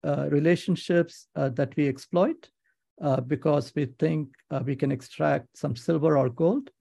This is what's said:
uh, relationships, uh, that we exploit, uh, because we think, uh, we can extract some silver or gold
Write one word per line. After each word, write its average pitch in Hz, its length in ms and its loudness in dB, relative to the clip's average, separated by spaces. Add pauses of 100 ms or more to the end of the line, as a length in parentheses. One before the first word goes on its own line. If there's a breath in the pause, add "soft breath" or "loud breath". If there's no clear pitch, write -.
uh, 143 260 -2
relationships, 170 1040 0
uh, 139 140 0
that 131 260 -4
we 147 120 2
exploit, 180 640 -2 (500)
uh, 135 220 0
because 147 520 0
we 147 120 0 (120)
think, 156 300 0 (220)
uh, 135 160 -4
we 139 100 -2
can 139 160 0
extract 143 540 -2 (100)
some 139 180 -4
silver 156 440 2
or 131 100 2
gold 170 420 0 (100)